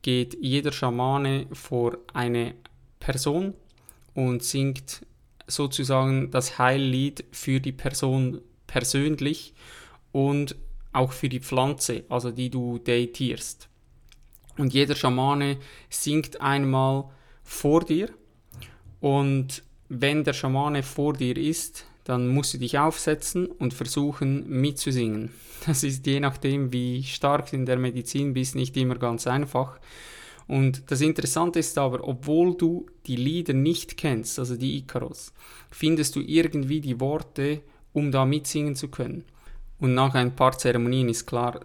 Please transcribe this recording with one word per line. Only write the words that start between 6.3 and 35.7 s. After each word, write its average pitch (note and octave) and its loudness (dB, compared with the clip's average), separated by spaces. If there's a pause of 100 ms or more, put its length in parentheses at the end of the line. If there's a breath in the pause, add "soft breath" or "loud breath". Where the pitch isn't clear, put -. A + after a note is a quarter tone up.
das B2+ -2
Heillied C3+ 2
für C3 0
die C3 -6
Person C3 0 (260)
persönlich C#3 0 (640 loud breath)
und C#3 2 (380)
auch C3 2
für - -4
die B2+ -4
Pflanze, C3 0
also B2 -2
die B2 -2
du A#2+ -2
datierst. A#2+ -2 (880)
Und C3+ 0
jeder C#3 4
Schamane C#3 2 (320 loud breath)
singt D3+ -2
einmal C3+ 2 (320 loud breath)
vor D#3 2
dir F3 0 (920 loud breath)
und C#3 2 (280)
wenn C#3 2
der C#3+ 2
Schamane C#3 0
vor C#3+ -2
dir C3+ 0
ist, - -4 (200)
dann B2 0
musst C3+ 2
du C3+ -6
dich B2+ -2
aufsetzen D#3 0
und C3+ -4
versuchen C#3 -2
mitzusingen. B2+ 0 (340 loud breath)
Das D3+ 2
ist C3+ -2
je C#3 2
nachdem, C3+ 0
wie B2 -2
stark C#3 0
du C#3 -4
in B2+ 0
der B2+ 2
Medizin B2+ -2
bist, B2+ -2
nicht C3 -2
immer B2+ 2
ganz A#2+ -2
einfach. C3 -2 (680 loud breath)
Und C3+ 2
das C#3+ 0
Interessante E3 2
ist - -2
aber, C3 0
obwohl D3+ 2
du F3 0 (200)
die C3 -2
Lieder D3+ 0
nicht C#3+ 2
kennst, B2+ -2
also B2 -4
die C3 -2
Ikaros, - -8 (360 loud breath)